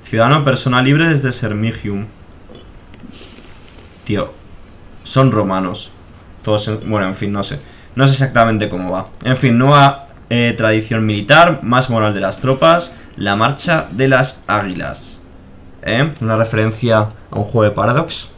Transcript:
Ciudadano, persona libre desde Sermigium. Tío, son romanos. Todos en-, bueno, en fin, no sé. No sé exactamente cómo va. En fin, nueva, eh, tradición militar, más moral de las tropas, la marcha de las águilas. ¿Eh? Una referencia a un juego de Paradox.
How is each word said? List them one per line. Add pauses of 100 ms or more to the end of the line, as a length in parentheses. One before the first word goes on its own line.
Ciudadano,
persona
libre
desde
Sermigium. (2000)
Tío, (680)
son
romanos. (500)
Todos
en-,
bueno,
en
fin,
no
sé. (360)
No
sé
exactamente
cómo
va. (140)
En
fin,
nueva, (240)
eh,
tradición
militar,
más
moral
de
las
tropas, (220)
la
marcha
de
las
águilas. (640)
¿Eh?
Una
referencia (220)
a
un
juego
de
Paradox.